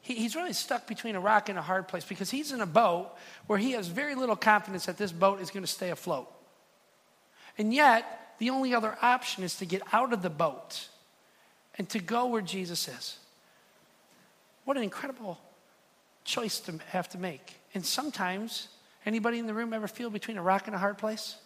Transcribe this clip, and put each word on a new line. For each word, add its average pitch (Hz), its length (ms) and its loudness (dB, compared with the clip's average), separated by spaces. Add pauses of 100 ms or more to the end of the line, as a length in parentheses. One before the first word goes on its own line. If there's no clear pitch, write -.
He, 247 140 -6
he's 220 180 0
really 339 180 -2
stuck - 340 -2
between 220 280 -6
a 185 60 -2
rock 208 280 6
and 196 80 -4
a 160 60 -4
hard 180 260 0
place 170 160 -6
because 190 240 -6
he's 277 240 -4
in 247 80 -4
a 196 60 0
boat 180 420 4 (380)
where 208 120 2
he 254 140 2
has 214 140 -2
very 269 300 -2
little 247 200 2
confidence 202 500 4
that 175 120 -6
this 196 140 -2
boat 196 280 4
is 180 100 -8
gonna 190 160 -6
stay 180 240 -4
afloat. 151 400 -4 (1300)
And 214 160 2
yet, 254 680 6
the 233 120 2
only 262 240 2
other 220 260 2
option 247 440 2
is 165 140 -4
to 190 80 -6
get 185 160 -2 (100)
out 240 200 4
of 202 80 0
the 180 80 -2
boat 151 600 -2 (920)
and 185 120 -4
to 214 100 -2
go 240 260 0
where 233 160 0
Jesus 175 460 -4
is. - 280 -12 (1500)
What 277 120 0
an 247 60 0
incredible 220 560 -8 (840)
choice - 360 -2
to 160 180 -10 (100)
have 180 220 -2
to 185 80 -12
make. 175 420 -8 (120)
And 185 120 -6
sometimes, 214 840 -4 (380)
anybody 226 320 0
in 233 80 -4
the 214 80 -4
room 226 180 -2
ever 220 160 -4
feel 240 220 -8
between 208 280 -6
a 170 40 -6
rock 190 240 4
and 208 100 -6
a - 20 -2
hard 202 200 0
place? 214 480 -6